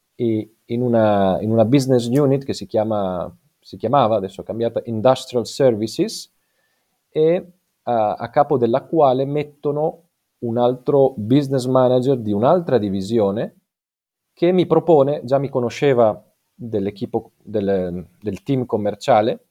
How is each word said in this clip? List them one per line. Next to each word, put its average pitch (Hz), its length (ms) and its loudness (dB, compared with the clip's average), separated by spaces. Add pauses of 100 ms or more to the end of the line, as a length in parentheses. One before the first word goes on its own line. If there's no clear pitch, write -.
(140)
e 110 400 -4 (120)
in 120 140 -4
una, 107 600 2
in 107 100 -2
una 113 140 4
business 127 420 2
unit 135 380 0
che 101 100 -6
si 98 120 -14
chiama, 98 680 -4 (240)
si - 180 -20
chiamava, 113 400 0
adesso 98 260 -6
è - 20 -12
cambiata, 113 400 -4
Industrial 117 600 0
Services, 123 840 -2 (800)
e 165 420 0 (320)
a, 110 300 0
a - 160 -10
capo 143 280 2
della 120 240 0
quale 135 420 2
mettono 147 840 -6 (300)
un 117 200 -4
altro 127 580 2
business 131 500 0
manager 127 520 2
di 104 140 -4
un'altra 135 460 2
divisione 101 760 -2 (760)
che 175 200 0
mi 180 140 2
propone, 151 580 2
già 131 140 0
mi 139 100 -4
conosceva 120 720 0 (320)
dell'equipo, 110 800 -6 (100)
del, 95 640 -4 (140)
del 101 220 -8
team 131 240 -4
commerciale 107 840 0